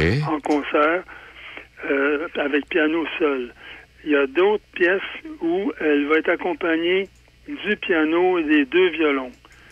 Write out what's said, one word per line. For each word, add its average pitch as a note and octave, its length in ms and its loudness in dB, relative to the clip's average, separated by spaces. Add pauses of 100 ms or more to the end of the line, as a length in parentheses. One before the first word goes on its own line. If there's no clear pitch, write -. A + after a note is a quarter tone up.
(280)
en D#3 120 -2
concert, D3+ 640 0 (880)
euh, C#3+ 460 0
avec C#3+ 340 -2
piano D#3 360 0 (140)
seul. C3 340 -2 (520)
Il D3+ 60 -2
y C#3+ 40 2
a C#3+ 120 2
d'autres F#3 360 2 (120)
pièces F#3 260 2 (400)
où E3+ 380 0
elle D3 280 2
va D#3 100 4
être D#3+ 120 -2
accompagnée F3 800 -2 (380)
du F#3 300 -4
piano E3+ 640 2
et E3 40 0
des D3 220 4
deux F3+ 240 4
violons. C#3+ 420 0 (400)